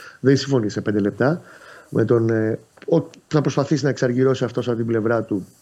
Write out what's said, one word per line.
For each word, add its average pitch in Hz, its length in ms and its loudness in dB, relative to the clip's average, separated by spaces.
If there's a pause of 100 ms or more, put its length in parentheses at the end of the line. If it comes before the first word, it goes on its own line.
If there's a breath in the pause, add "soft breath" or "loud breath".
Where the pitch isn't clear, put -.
(200 loud breath)
δεν 135 160 4
συμφωνεί 131 340 0
σε 104 100 -6
πέντε 104 180 -2
λεπτά 107 440 0 (460 loud breath)
με 113 160 0
τον, 113 260 2
ε, 110 280 0 (300)
ο, 156 200 0 (200)
θα 151 120 2
προσπαθήσει 139 440 -2
να 143 60 2
εξαργυρώσει 127 540 0
αυτός 117 240 -4
από 120 80 -2
την 117 100 -4
πλευρά 113 360 0
του 101 240 -4 (160)